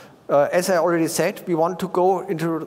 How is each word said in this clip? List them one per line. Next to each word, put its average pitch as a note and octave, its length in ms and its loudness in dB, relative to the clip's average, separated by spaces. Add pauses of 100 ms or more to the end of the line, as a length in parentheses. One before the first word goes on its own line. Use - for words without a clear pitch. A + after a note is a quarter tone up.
(300)
Uh, C#3+ 200 4
as F3+ 200 0
I F3+ 80 2
already E3 300 2
said, E3+ 380 -2
we F3 80 -2
want E3+ 260 0
to F#3 100 -4
go F#3 320 2
into E3 460 -4